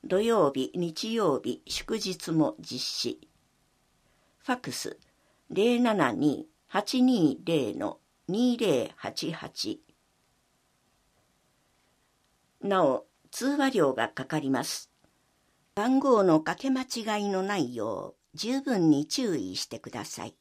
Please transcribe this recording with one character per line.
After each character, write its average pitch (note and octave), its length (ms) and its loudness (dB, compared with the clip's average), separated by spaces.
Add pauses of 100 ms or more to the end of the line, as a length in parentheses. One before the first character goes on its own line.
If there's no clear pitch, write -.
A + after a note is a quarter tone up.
土 F#3 160 0
曜 G#3+ 320 2
日、 C3 200 -4
日 F3 400 -4
曜 F3+ 280 0
日、 - 260 -6
祝 - 300 -6
日 F#3 340 -6
も D#3+ 300 2
実 B2+ 180 -12
施。 - 400 -6 (1160)
フ - 160 -4
ァ - 20 0
ッ - 40 -12
ク D3 120 -10
ス、 - 260 -10 (520)
零 A#3 300 2
七 G3+ 340 2
二 C3+ 340 0 (200)
八 G#3 340 0
二 A#3 420 4
零 C#3 340 0
の - 220 -8 (300)
二 A#3+ 280 0
零 E3 380 0
八 - 380 -8
八。 - 480 -10 (2750)
な F#3+ 220 2
お、 C3+ 220 2 (260)
通 - 160 -4
話 C#4 240 2
料 D#3+ 220 4
が A#2 140 0
か - 180 -8
か D#3 140 -2
り C#3 100 -4
ま C3 140 2
す。 - 280 -10 (840)
番 B3 240 2
号 B3+ 240 6
の E3 160 8
か D#3+ 160 -2
け C4+ 140 -6
間 C4 140 0
違 G#3+ 400 -4
い G3+ 60 -2
の F#3+ 140 0
な G3+ 140 -2
い B2 180 -2
よ G2+ 400 -6 (180)
う、 D3+ 40 -20
十 B3+ 240 -2
分 G#3+ 280 2
に D3 180 4
注 A3+ 280 -2
意 F#2 200 -6
し - 100 -6
て A2+ 140 -14
く - 100 -16
だ G#2+ 160 -10
さ - 200 -12
い。 A#2+ 160 -16